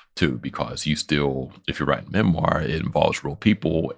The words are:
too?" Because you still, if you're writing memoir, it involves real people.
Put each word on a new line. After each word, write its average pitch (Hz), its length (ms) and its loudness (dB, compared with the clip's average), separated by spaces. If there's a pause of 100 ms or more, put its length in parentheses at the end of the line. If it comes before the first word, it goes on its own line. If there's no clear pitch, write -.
(160)
too?" 78 180 2
Because 64 520 -6
you 76 120 0
still, 67 560 -2 (120)
if - 140 -4
you're 69 80 -2
writing - 240 -2
memoir, 92 500 2
it 80 200 -2
involves - 420 0
real 71 140 -6
people. 82 600 2